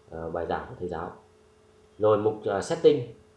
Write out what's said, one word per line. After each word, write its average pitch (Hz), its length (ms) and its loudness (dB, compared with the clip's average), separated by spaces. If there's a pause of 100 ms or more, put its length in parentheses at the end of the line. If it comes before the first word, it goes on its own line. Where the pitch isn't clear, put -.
ờ, 82 200 -10
bài 85 160 -4
giảng 82 240 -4
của - 100 -16
thầy 90 80 -6
giáo. 85 240 -8 (880)
Rồi 107 180 6
mục, 110 280 -2
à, 101 160 -2
Setting - 520 2 (240)